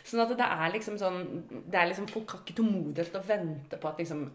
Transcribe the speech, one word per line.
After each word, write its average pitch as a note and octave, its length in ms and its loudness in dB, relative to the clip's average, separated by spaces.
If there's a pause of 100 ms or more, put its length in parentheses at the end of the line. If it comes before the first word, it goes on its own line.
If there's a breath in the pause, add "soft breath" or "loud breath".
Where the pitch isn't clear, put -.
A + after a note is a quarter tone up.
Sånn A#3 220 2
at A#3 100 2
det B3 120 4
er E3 260 2
liksom G#3+ 260 -4
sånn, F3+ 220 0 (480)
det F#3+ 100 4
er F3 80 6
liksom, F#3+ 220 -2
folk A3 220 -6
har - 100 -12
ikke - 160 -8
tålmodighet E3+ 560 2
til F#3+ 80 -2
å F3+ 80 -6
vente E3 500 -2
på - 80 -4
at D#3 140 -2
liksom D#3 340 -4